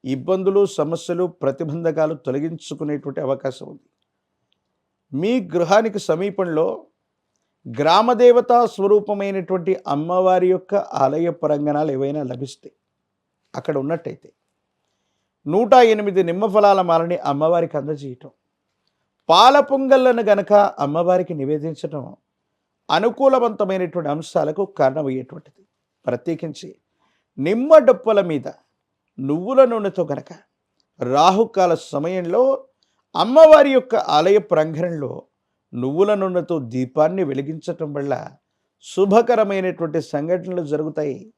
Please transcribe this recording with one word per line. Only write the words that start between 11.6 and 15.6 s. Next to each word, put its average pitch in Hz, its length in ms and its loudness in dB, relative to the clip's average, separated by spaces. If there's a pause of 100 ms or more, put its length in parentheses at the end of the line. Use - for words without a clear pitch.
ఏవైనా 143 340 -6
లభిస్తే, 127 400 -14 (840)
అక్కడ - 280 -6
ఉన్నట్టయితే 156 480 -8 (1160)
నూట 196 260 2 (200)